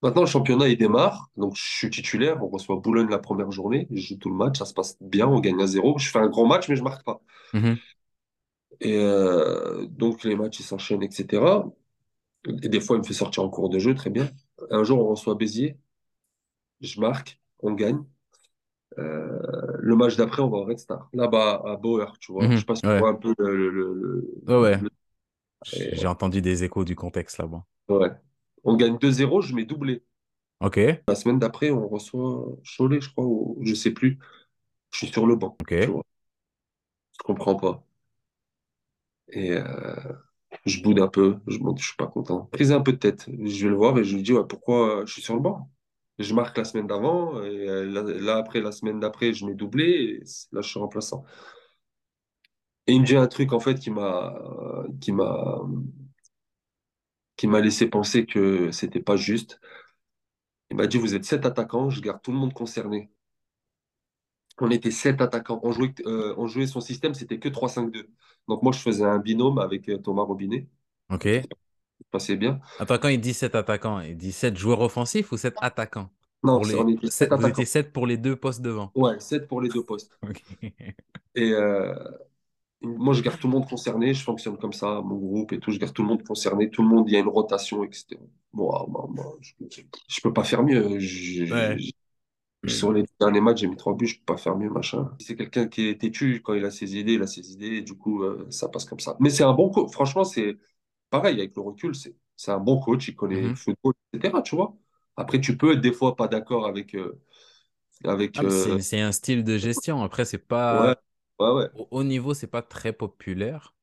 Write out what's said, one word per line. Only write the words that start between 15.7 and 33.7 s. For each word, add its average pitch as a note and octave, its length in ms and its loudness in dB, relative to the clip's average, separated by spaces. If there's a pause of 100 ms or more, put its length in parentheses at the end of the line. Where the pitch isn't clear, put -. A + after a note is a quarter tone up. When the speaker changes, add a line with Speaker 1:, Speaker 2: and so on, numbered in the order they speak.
Speaker 1:
Je G#2 200 -10
marque. B2+ 400 -2 (180)
On G#2+ 140 -2
gagne. A2 320 0 (920)
Euh, D#2 400 -6 (420)
le A2+ 160 6
match A#2 200 6
d'après, A2+ 260 2
on C3 80 4
va G#2 80 0
au G2 60 -2
Red A#2 140 -4
Star, - 340 -12
là-bas, A2 540 2
à G#2 100 -4
Bauer, G#2+ 440 -2
tu - 120 -16
vois. G2 160 4
Speaker 2:
Mhm, B2 60 6
Speaker 1:
Je A2+ 60 4
sais G#2+ 60 -4
pas A#2 100 0
si - 80 -10
tu G#2 60 4
Speaker 2:
ouais. G2+ 120 6
Speaker 1:
vois A2 80 6
un G#2 40 2
peu A2+ 240 0
le, G2 180 2
le, F#2+ 140 2
le, F#2 240 -2
le, F#2 340 -4 (180)
Speaker 2:
Ouais, A#2+ 140 6
ouais. G#2 240 6
Speaker 1:
le, G#2+ 60 -4 (720)
Speaker 2:
J'ai, - 300 -6
Speaker 1:
et - 20 -6
Speaker 2:
j'ai F2 120 0
entendu F#2 340 0
des F2+ 220 2
échos F#2 200 -2
du F2 120 -6
contexte - 420 -8
là-bas. E2 280 -8 (220)
Speaker 1:
ouais. G2 220 4 (540)
On A2+ 120 4
gagne A#2 220 4
deux C#3 120 4
zéro, C3 320 4
je C3+ 120 -6
mets A2+ 100 -2
doublé. C3+ 380 -6 (580)
Speaker 2:
Ok. G2 180 0 (300)
Speaker 1:
La G2+ 60 2
semaine B2 240 2
d'après, B2+ 320 0
on A2+ 180 0
reçoit B2 580 -6 (300)
Cholet, C3+ 240 2
je C3+ 100 -12
crois, B2+ 160 -4
ou A2+ 360 -2
je A2 120 0